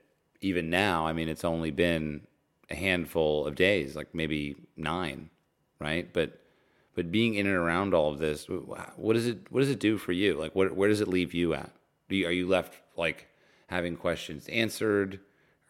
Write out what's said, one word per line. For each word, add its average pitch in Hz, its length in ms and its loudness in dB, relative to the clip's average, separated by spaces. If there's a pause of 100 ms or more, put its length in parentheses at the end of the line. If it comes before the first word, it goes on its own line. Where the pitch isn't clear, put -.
(400)
even 87 300 -2
now. 87 360 2
I 80 60 0
mean, 80 160 -2
it's 78 160 -4
only 82 260 -2
been 78 560 0 (440)
a 80 40 -8
handful 80 720 0
of 73 80 -6
days, 87 400 2
like, 73 200 -12
maybe 73 420 -4 (200)
nine, 78 520 -6 (520)
right? 78 320 -4
But, - 280 -2 (540)
but 85 160 -4
being 113 240 2
in 101 120 0
and 98 100 2
around 87 360 2
all 78 180 4
of 71 80 -4
this, 76 280 -2
wh-, 90 200 -6
wh-, - 320 -12
what 110 160 2
does 117 120 0
it, 113 240 -6
what 123 100 0
does 139 100 2
it 113 100 -4
do 104 180 4
for 92 140 -4
you? 90 220 2
Like, 78 200 -4
what, 95 200 2
where 98 140 4
does 107 120 4
it 98 80 0
leave 90 260 2
you 85 200 2
at? 71 160 -6 (380)
Do 95 80 0
you, 92 100 2
are 85 60 0
you 90 140 0
left, 90 280 2 (220)
like, 82 320 -2 (380)
having 87 300 -2
questions 82 520 -4
answered? 101 720 0 (500)